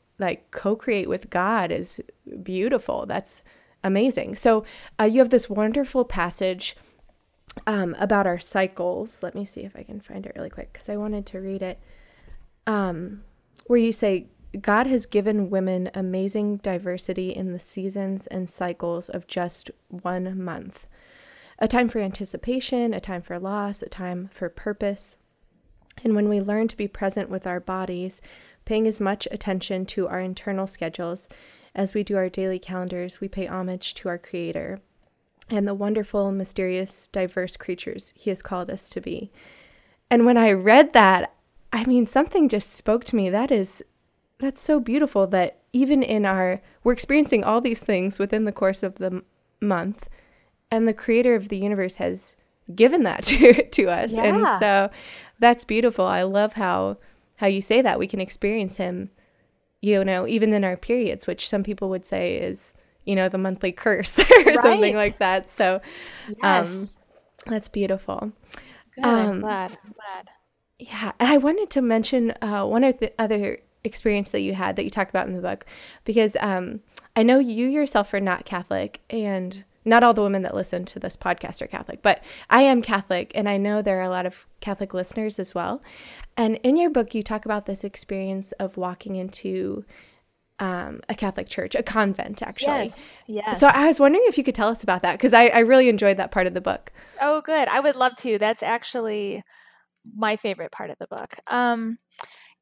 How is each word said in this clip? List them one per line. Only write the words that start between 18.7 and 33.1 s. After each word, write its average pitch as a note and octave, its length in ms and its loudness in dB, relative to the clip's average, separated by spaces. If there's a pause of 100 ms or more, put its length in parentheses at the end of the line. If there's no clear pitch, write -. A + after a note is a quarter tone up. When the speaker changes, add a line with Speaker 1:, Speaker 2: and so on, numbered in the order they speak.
Speaker 1:
of F3 180 -10
just - 440 -6 (180)
one F#3 540 -6
month. F3+ 440 -12 (720)
A - 100 0
time A#3+ 200 2
for A3+ 120 -6
anticipation, A#3 920 -4
a F#3 60 -8
time F3+ 220 -8
for F3 160 -10
loss, G3+ 440 -6
a - 60 -10
time F3+ 440 -10
for F3+ 160 -8
purpose. G3+ 680 -8 (880)
And A3 100 2
when G#3 140 2
we G#3 120 0
learn G#3 280 -2
to - 80 -16
be G#3 120 -4
present G3 420 -4
with F#3+ 160 -8
our F3+ 140 -6
bodies, F#3 600 -8 (440)
paying A3 220 0
as A3 140 -2
much G3+ 300 -2
attention F#3+ 560 -6
to F#3 220 -4
our F#3 120 -6
internal F#3+ 460 -6
schedules F3 600 -8 (460)
as G3 200 -2
we G#3 100 0
do G3+ 120 -2
our F#3 120 0
daily F#3 300 -4
calendars, F3+ 600 -8